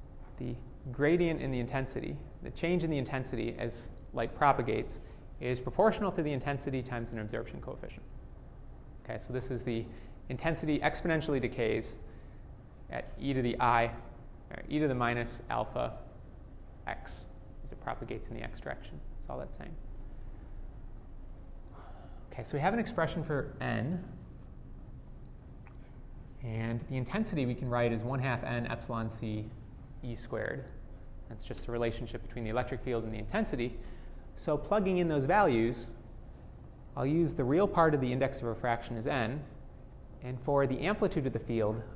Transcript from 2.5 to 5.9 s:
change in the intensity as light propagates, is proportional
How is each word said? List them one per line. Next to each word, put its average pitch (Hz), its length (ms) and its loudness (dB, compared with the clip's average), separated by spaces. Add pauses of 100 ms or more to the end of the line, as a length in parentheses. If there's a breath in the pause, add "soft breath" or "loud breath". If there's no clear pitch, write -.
change 170 320 2
in 160 60 2
the 151 60 4
intensity 120 640 0
as - 320 -4 (240)
light 120 200 0
propagates, 131 680 6 (420 loud breath)
is 123 180 0
proportional 202 520 6